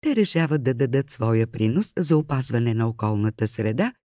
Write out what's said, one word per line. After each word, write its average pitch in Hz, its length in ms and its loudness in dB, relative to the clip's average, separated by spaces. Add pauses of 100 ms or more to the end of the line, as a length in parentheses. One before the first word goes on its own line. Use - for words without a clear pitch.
Те 294 140 0
решават 165 480 0
да 127 100 0
дадат 131 360 0
своя 113 380 0
принос 113 500 -2
за 160 200 2
опазване 127 560 0
на 117 140 0
околната 107 600 -2
среда, 131 460 -2 (120)